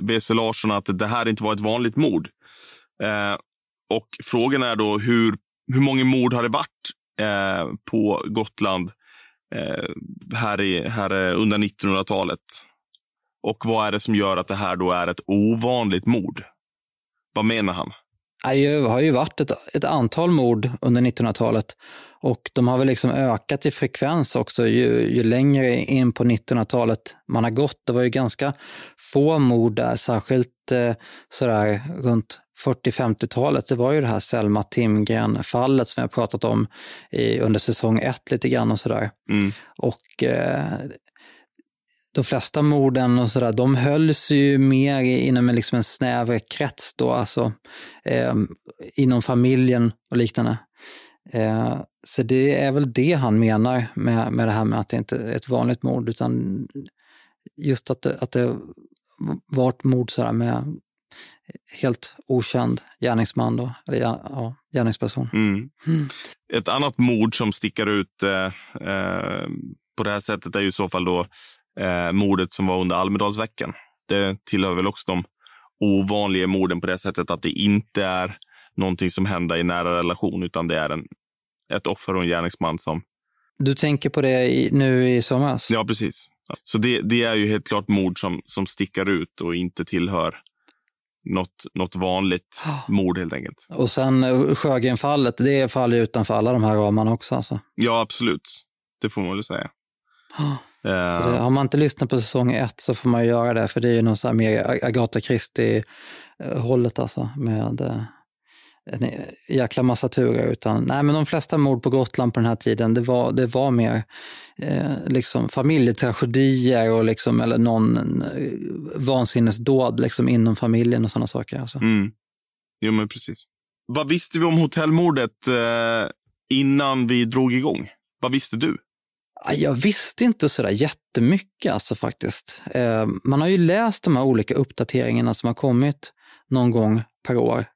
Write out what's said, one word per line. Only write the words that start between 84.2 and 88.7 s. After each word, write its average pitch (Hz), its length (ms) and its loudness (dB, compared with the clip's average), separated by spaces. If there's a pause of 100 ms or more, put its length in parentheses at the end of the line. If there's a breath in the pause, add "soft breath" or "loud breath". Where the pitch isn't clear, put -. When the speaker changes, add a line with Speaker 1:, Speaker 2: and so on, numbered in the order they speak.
Speaker 2:
det 127 320 2
i, 127 180 0
nu 131 440 2
i 120 60 2
somras? 131 500 -2
Speaker 1:
Ja, 110 140 0
precis. 107 440 -6 (180)
Ja. - 160 -12
Så - 140 -4
det, 117 240 2
det 117 220 2
är 113 120 0
ju 104 120 2
helt 107 200 -2
klart 101 200 -2
mord 95 340 2
som, 90 240 -4
som 98 200 -4
sticker 95 440 -4